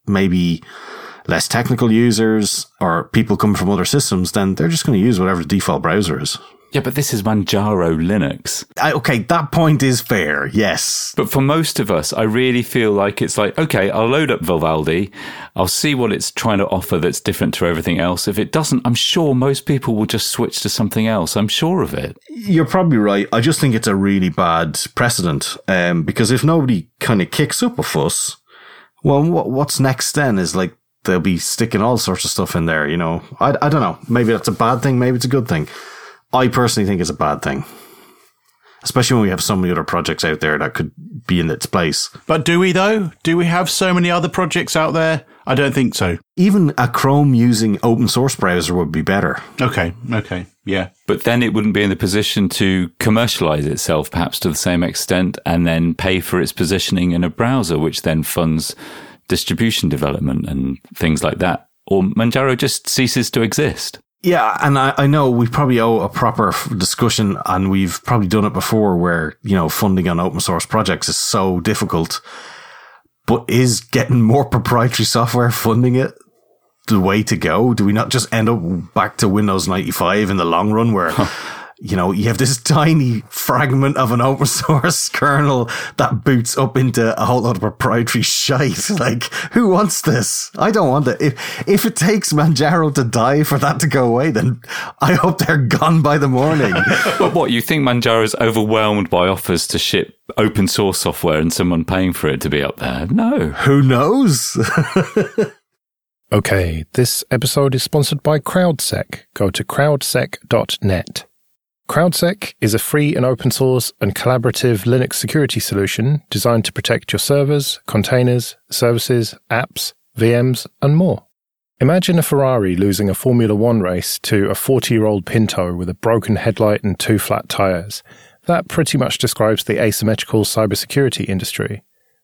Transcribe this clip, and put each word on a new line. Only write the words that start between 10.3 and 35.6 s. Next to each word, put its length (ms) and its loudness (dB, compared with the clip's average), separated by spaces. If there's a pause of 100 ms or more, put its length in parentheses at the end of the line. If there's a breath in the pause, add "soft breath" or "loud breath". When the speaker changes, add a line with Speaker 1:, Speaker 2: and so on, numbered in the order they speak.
Speaker 1:
yes. 680 -2
Speaker 2:
But 140 -2
for 100 0
most 400 0
of 100 -2
us, 220 0
I 120 -2
really 400 0
feel 280 0
like 300 0
it's 160 -2
like, 200 -2
okay, 320 0
I'll 180 0
load 220 0
up 120 -2
Vivaldi, 680 0 (460 loud breath)
I'll 140 0
see 260 0
what 160 0
it's 200 -4
trying 260 0
to 100 0
offer 320 -2
that's 220 -2
different 340 -2
to 100 -2
everything 340 -2
else. 280 -2
If 100 -2
it 140 -2
doesn't, 340 -2
I'm 100 2
sure 380 0
most 320 0
people 300 0
will 120 0
just 200 -4
switch 340 -4
to 80 -4
something 380 0
else. 300 -2
I'm 100 0
sure 340 0
of 120 -2
it. 240 -8 (120)
Speaker 1:
You're 360 0
probably 320 2
right. 340 2
I 80 2
just 220 0
think 120 4
it's 140 -2
a 80 2
really 340 2
bad 480 0 (180)
precedent, 600 -2 (140)
um, 340 2
because 260 0
if 140 2
nobody 460 2 (100)
kinda 260 0
kicks 380 -2
up 160 -2
a 40 -4
fuss, 520 -4 (680 loud breath)
well, 220 2
what, 260 0
what's 300 -2
next 320 0
then 260 0
is, 200 -2
like, 180 -2 (300)
they'll 160 2
be 160 0
sticking 440 -2
all 160 2
sorts 280 -2
of 60 -4
stuff 220 -4
in 120 -2
there, 200 0
you 120 -2
know. 260 -4 (160)
I, 220 2
I 80 0
don't 120 2
know. 160 -2 (120)
Maybe 240 2
that's 160 -2
a 20 0
bad 300 0
thing. 180 2
Maybe 160 2
it's 80 -2
a 60 -4
good 180 0
thing. 220 -4 (640 loud breath)